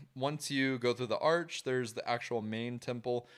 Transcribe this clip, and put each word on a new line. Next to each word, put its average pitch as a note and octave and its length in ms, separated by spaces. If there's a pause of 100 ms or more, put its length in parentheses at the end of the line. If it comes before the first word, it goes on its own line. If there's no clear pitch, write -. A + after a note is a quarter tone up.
(140)
once C#3+ 360
you C3+ 280
go B2 140
through B2 140
the G#2+ 120
arch, E3 460
there's B2+ 300
the - 120
actual A#2+ 360
main A#2 360
temple. B2 480 (120)